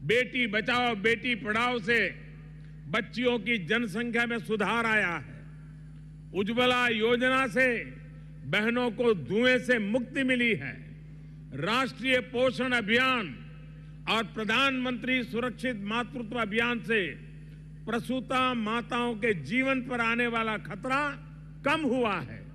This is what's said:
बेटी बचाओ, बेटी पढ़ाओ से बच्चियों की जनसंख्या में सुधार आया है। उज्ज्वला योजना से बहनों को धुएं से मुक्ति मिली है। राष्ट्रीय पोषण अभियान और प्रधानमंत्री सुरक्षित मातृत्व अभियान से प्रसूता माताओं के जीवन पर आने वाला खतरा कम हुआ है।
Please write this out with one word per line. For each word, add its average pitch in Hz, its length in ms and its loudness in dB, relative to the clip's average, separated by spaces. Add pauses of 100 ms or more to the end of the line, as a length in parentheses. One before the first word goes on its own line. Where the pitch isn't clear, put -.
बेटी 247 420 2
बचाओ, 240 500 0
बेटी 233 380 2
पढ़ाओ 240 440 0
से 208 300 2 (800)
बच्चियों 220 500 0
की 233 200 0
जनसंख्या 233 680 0
में 233 120 -2
सुधार 208 480 0
आया 196 300 2
है। - 300 -12 (880)
उज्ज्वला 240 540 4
योजना 247 580 4
से 233 380 2 (600)
बहनों 226 460 2
को 226 240 4
धुएं 220 440 4
से 240 200 4
मुक्ति 226 440 0
मिली 240 320 4
है। 131 360 -8 (640)
राष्ट्रीय 247 680 2
पोषण 247 520 0
अभियान 233 680 2 (680)
और 214 160 2
प्रधानमंत्री 247 1000 0
सुरक्षित 233 520 -2
मातृत्व 226 600 -4
अभियान 226 440 0
से 190 260 2 (800)
प्रसूता 254 680 0
माताओं 240 600 0
के 214 200 2
जीवन 254 460 2
पर 247 200 -4
आने 233 260 4
वाला 226 320 0
खतरा 254 640 -4 (420)
कम 311 160 4
हुआ 233 400 2
है। 113 220 -10 (120)